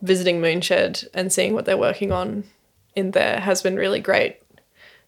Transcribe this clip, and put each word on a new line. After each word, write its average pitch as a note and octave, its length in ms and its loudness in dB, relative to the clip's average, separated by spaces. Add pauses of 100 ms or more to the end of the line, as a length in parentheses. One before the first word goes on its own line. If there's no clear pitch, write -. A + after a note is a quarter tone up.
visiting F3+ 380 2
Moonshed F3 760 0
and F#3 180 -2
seeing G3 220 0
what A3 120 -2
they're F#3+ 100 2
working G3 340 0
on G3 320 -4 (540)
in F#3+ 160 -4
there - 260 2
has F#3+ 240 -2
been F#3 140 0
really G3 240 -2
great - 380 0 (680)